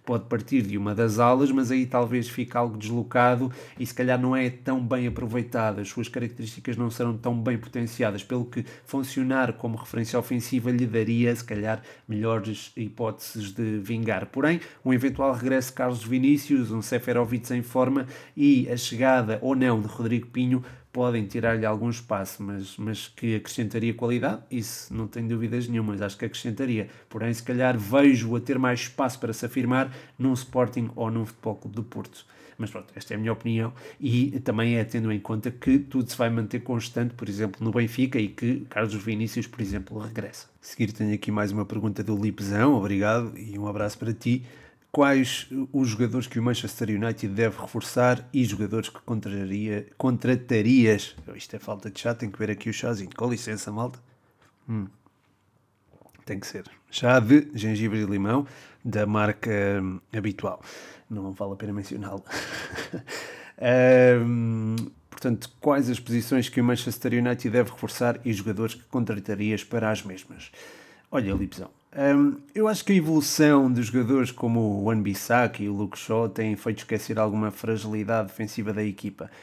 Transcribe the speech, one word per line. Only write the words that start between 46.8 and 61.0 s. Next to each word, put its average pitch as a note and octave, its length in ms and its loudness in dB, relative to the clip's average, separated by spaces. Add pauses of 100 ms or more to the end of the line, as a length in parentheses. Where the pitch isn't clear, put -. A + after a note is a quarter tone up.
United G#2+ 440 -2
deve A2 280 2
reforçar - 720 2
e C3+ 100 4
jogadores G#2 460 -2
que - 120 -18
contraria-, G2+ 840 -4 (120)
contratarias? A#2+ 1160 4 (200)
Isto - 200 -14
é G#2 40 -12
falta G#2 320 -10
de - 80 -14
chá, A#2+ 160 0
tenho A2+ 160 -6
que - 80 -10
ver G#2+ 100 0
aqui G#2 200 -4
o G#2+ 40 -2
chazinho. G2+ 420 -4
Com A#2+ 140 -2
licença, G#2+ 420 -6
malta. A#2+ 280 -6 (680)
Hum. G#2+ 200 -4 (1400)
Tem G2 140 -8
que - 80 -12
ser. F#2+ 160 -12 (260)
Chá B2+ 300 6
de C#3+ 340 8
gengibre G#2+ 480 0
e G#2+ 40 0
limão, G#2 420 2 (360)
da G#2 220 0
marca, G#2+ 460 0 (300)
hum, F#2 180 -4 (120)
habitual. G2+ 500 -4 (480)